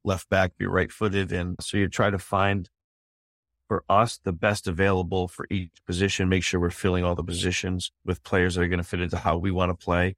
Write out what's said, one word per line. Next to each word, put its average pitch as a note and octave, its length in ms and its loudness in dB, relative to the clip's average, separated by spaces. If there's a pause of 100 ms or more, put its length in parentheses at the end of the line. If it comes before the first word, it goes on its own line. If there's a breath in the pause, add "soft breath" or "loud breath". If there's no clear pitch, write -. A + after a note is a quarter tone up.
left F#2+ 260 -4
back F#2+ 300 2
be F#2+ 80 -2
right-footed. F#2+ 640 0
And F2+ 280 -4
so - 180 -6
you G2+ 100 2
try G2+ 240 0
to G2 80 -2
find, G2 500 0 (1000)
for G2+ 200 -2
us, G#2+ 340 4
the F#2+ 80 -2
best G#2 360 -2
available F#2 600 0
for - 220 -12
each F#2 220 -4 (140)
position, F#2+ 440 0
make F#2 140 2
sure - 160 -2
we're E2+ 100 0
filling F2+ 340 0
all F2 120 0
the F2 80 2
positions F2+ 680 -4 (140)
with F2+ 180 -4
players F2+ 320 2
that F2+ 80 2
are F2 40 2
gonna F2 160 0
fit F2 180 -4
into F2 160 -4
how E2 200 0
we F#2 140 -2
wanna F2+ 240 0
play. F2+ 420 0